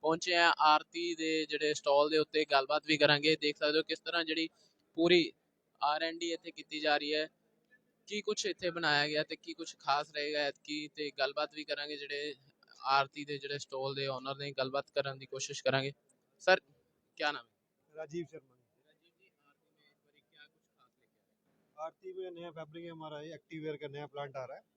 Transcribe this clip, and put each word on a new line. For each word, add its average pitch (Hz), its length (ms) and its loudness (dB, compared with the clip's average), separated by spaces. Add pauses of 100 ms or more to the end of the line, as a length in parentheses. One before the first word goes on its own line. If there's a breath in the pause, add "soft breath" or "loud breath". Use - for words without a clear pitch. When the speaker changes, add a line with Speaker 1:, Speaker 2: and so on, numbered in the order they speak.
Speaker 1:
ਪਹੁੰਚੇ 170 320 2
ਆ 170 160 8 (140)
ਆਰਤੀ 165 500 4
ਦੇ 160 340 0
ਜਿਹੜੇ 151 240 0
ਸਟਾਲ 147 360 4
ਦੇ 156 80 2
ਉੱਤੇ। 151 340 2
ਗੱਲਬਾਤ 143 360 2
ਵੀ 156 100 4
ਕਰਾਂਗੇ, 147 380 6
ਦੇਖ 147 220 -2
ਸਕਦੇ 151 200 2
ਹੋ 156 60 2
ਕਿਸ 160 160 -4
ਤਰ੍ਹਾਂ 165 240 -2
ਜਿਹੜੀ 160 240 -2 (500 soft breath)
ਪੂਰੀ 170 340 6 (500)
ਆਰ 151 220 0
ਐਂਡ 165 160 -4
ਡੀ 170 140 -2
ਇੱਥੇ 165 180 -10
ਕੀਤੀ 156 280 -10
ਜਾ 151 180 2
ਰਹੀ 147 160 -2
ਹੈ, 151 140 0 (800)
ਕੀ 208 140 -6
ਕੁਛ 214 240 -4
ਇੱਥੇ 180 240 -2
ਬਣਾਇਆ 151 380 2
ਗਿਆ 151 160 0
ਤੇ 156 120 -8
ਕੀ 165 180 -14
ਕੁਛ 165 260 -12
ਖਾਸ 151 360 0
ਰਹੇਗਾ 147 240 -2
ਐਤਕੀ, 151 480 -4
ਤੇ 147 320 -8
ਗੱਲਬਾਤ 143 360 -2
ਵੀ 151 80 -8
ਕਰਾਂਗੇ 147 340 -6
ਜਿਹੜੇ 143 360 -8 (520)
ਆਰਤੀ 139 400 2
ਦੇ 147 120 -6
ਜਿਹੜੇ 139 200 -6
ਸਟਾਲ 135 380 -6
ਦੇ 139 120 -2
ਓਨਰ 131 300 -4
ਨੇ, 143 140 -8
ਗੱਲਬਾਤ 135 440 -2
ਕਰਨ 139 220 -2
ਦੀ 135 80 -16
ਕੋਸ਼ਿਸ਼ 135 380 -8
ਕਰਾਂਗੇ। 135 280 2 (480)
ਸਰ, 185 200 4 (560)
ਕਿਆ 151 160 0
ਨਾਮ 127 140 -8
ਹੈ? 117 60 -20 (460)
Speaker 2:
ਰਾਜੀਵ 160 280 -8
ਸ਼ਰਮਾ। 139 300 -20 (320)
Speaker 1:
ਰਾਜੀਵ - 320 -20
ਜੀ, - 120 -20 (140)
ਆਰਤੀ - 380 -20
ਮੇਂ - 80 -20
ਇਸ - 140 -20
ਵਾਰੀ 147 160 -20
ਕਿਆ 151 260 -20
ਕੁਛ - 160 -20
ਖਾਸ 131 260 -20
ਲੈ 113 220 -20
ਕੇ - 80 -20
ਆਏ? - 680 -18
Speaker 2:
ਆਰਤੀ 185 280 -14
में 185 180 -10
नया 170 200 -12
फैब्रिक 160 320 -14
है 170 80 -12
हमारा, 156 300 -12
ये 160 120 -14
एक्टिव 156 300 -14
वेयर 156 120 -4
का 147 120 -12
नया 147 200 -10
प्लांट 143 280 -10
आ 131 100 -8
रहा 135 120 -14
है। 214 60 -20 (120)